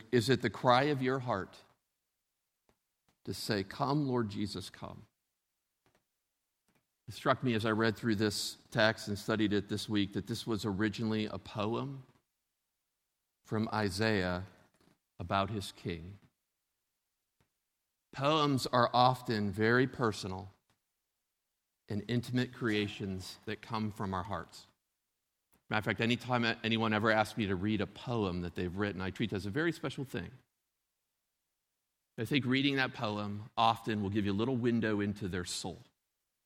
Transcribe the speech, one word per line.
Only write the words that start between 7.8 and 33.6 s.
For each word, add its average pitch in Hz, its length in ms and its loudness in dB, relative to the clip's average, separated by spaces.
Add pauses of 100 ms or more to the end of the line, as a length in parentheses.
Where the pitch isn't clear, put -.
through 117 200 0
this 104 420 0 (140)
text 110 360 2
and 104 100 -4
studied 107 360 2
it 101 160 0
this 104 180 -4
week 101 260 0
that 98 120 -4
this - 220 -6
was 113 180 -2
originally 107 600 0
a 95 120 -6
poem 120 680 -4 (1400)
from 110 280 -2
Isaiah 98 720 0 (760)
about 98 320 0
his 101 200 -6
king. 90 460 -10 (1900)
Poems 143 560 2
are 120 260 4
often 120 580 4
very 113 340 6
personal 101 680 -4 (1400)
and 104 180 -4
intimate 123 460 0
creations 104 920 -2
that 110 160 -6
come 107 300 -4
from 98 220 -4
our 92 100 -2
hearts. 92 420 -8 (1040)
Matter 107 100 2
of 104 60 -4
fact, 113 160 0
anytime 120 440 0 (180)
anyone 110 300 2
ever 107 180 4
asks 107 260 2
me 107 100 0
to 95 80 0
read 101 260 0
a 90 60 -2
poem 98 540 -2
that 87 140 -6
they've 90 200 -4
written, 101 260 -2
I 92 80 -4
treat 107 220 -4
that 107 60 -2
as 92 100 -6
a 98 40 -6
very 156 200 -2
special 143 340 -6
thing. 101 240 -8 (1900)
I 117 80 -4
think 135 200 2
reading 139 320 2
that 131 160 0
poem 104 640 -4
often 113 440 2